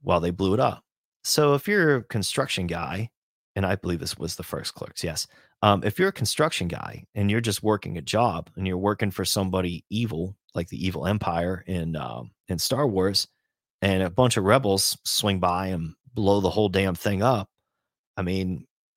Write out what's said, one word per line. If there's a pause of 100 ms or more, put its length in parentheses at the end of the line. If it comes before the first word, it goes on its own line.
while
they
blew
it
up. (400)
So
if
you're
a
construction
guy, (460)
and
I
believe
this
was
the
first
Clerks,
yes. (340)
Um,
if
you're
a
construction
guy (100)
and
you're
just
working
a
job
and
you're
working
for
somebody
evil, (180)
like
the
evil
Empire
in,
um, (180)
in
Star
Wars, (540)
and
a
bunch
of
rebels
swing
by
and (180)
blow
the
whole
damn
thing
up, (680)
I
mean, (300)